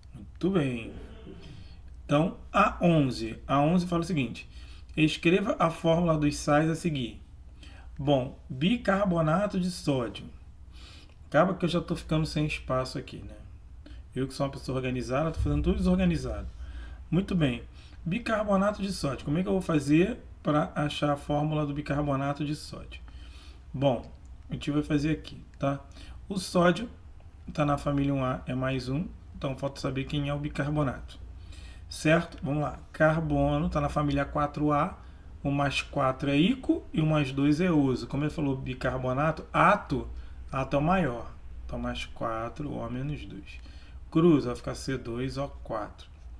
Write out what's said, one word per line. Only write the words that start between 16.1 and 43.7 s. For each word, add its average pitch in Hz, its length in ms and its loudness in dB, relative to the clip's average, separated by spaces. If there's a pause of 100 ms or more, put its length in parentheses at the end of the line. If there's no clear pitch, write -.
Muito 196 240 2
bem. 123 260 2 (420)
Bicarbonato 208 800 2
de 196 100 -2
sódio. 139 320 -4
Como 143 140 0
é 185 60 2
que 202 40 -6
eu 196 60 2
vou 185 80 2
fazer 160 560 4 (240)
pra 156 320 2
achar 147 380 0
a 143 40 2
fórmula 151 520 0
do 143 60 -4
bicarbonato 143 680 0
de 147 120 -2
sódio? - 440 -12 (720)
Bom, 127 400 2 (380)
a - 40 -8
gente 139 180 -4
vai 147 100 2
fazer 147 300 2
aqui, - 280 -6 (200)
tá? 139 200 0 (480)
O 196 120 -4
sódio 180 500 4 (640)
tá 151 100 2
na 143 140 2
família 139 340 0
um 135 140 0
A, 127 220 -2
é 127 80 -2
mais 131 340 -2
um. 156 180 -2 (300)
Então, 135 180 -4
falta - 240 -6
saber 135 260 -2
quem 143 240 -2
é 143 40 0
o 143 60 -2
bicarbonato. 147 800 -2 (680)
Certo? 165 540 2
Vamos 147 220 0
lá. 131 160 -4 (120)
Carbono 151 800 4
tá 151 100 0
na 143 80 2
família 143 380 2
quatro 147 460 0
A. 151 260 2 (460)
O 139 80 2
mais 143 320 2
quatro 139 480 0
é 143 60 4
ico 254 540 4
e 156 100 2
o 156 40 4
mais 151 260 4
dois 143 300 4
é 185 80 4
uso. 135 380 4
Como 139 160 -2
ele 151 80 0
falou, 139 260 0
bicarbonato, 131 960 -2
ato, 156 560 4 (420)
ato 135 240 -2
é 139 40 4
o - 20 2
maior. 151 500 2 (340)
Então, 123 120 -6
mais 120 280 -4
quatro, 117 640 -6
O 117 180 -6
menos 131 380 -6
dois. 95 320 -14 (500)